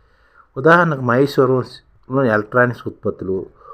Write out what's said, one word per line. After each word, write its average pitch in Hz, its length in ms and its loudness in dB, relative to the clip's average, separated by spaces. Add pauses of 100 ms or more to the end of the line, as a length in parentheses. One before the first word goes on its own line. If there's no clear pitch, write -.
(560)
ఉదాహరణకు 160 440 2
మైసూరులో 131 1200 -2
ఎలక్ట్రానిక్స్ 117 640 0
ఉత్పత్తులు, 95 600 -8 (280)